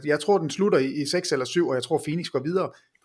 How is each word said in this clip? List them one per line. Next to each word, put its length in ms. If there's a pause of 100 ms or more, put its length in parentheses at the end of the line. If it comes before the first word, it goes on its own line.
jeg 140
tror, 180
den 120
slutter 300
i, 220
i 40
seks 260
eller 140
syv, 220
og 80
jeg 80
tror, 240
Phoenix 200
går 160
videre. 280 (340)